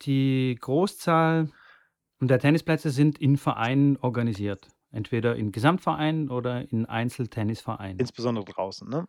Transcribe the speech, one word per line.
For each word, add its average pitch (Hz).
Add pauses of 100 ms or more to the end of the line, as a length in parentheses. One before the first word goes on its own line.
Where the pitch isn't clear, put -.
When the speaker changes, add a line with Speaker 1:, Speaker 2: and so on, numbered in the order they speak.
Speaker 1:
die 131
Großzahl 160 (720)
der 127
Tennisplätze 156
sind 147
in 139
Vereinen 135
organisiert. 110 (220)
Entweder 117
in 107
Gesamtvereinen 156
oder 123
in 113
Einzeltennisvereinen. 110
Speaker 2:
Insbesondere 117
draußen, 95
ne? 160